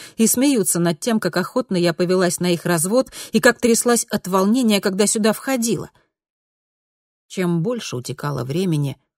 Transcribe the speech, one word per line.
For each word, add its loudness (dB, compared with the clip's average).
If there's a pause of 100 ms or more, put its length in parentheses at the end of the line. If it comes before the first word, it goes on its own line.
(180)
и 4
смеются 2
над 0
тем, 0
как -2
охотно -2
я 2
повелась 0
на 0
их -2
развод 0 (200)
и 2
как 4
тряслась 2
от -4
волнения, 2
когда 0
сюда 0
входила?» -4 (1400)
Чем -2
больше -4
утекало -6
времени, -2 (200)